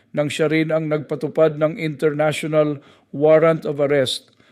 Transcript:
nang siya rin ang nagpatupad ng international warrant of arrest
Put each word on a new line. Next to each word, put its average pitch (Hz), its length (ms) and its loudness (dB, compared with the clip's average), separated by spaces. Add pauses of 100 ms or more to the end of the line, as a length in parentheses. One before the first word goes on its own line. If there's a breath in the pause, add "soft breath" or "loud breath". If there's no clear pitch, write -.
(120)
nang 151 160 -2
siya 156 240 -2
rin 160 160 0
ang 160 240 -2
nagpatupad 151 640 0
ng 156 240 -2
international 151 1040 -2 (240 soft breath)
warrant 156 560 2
of 147 160 -6
arrest 139 480 0 (240 soft breath)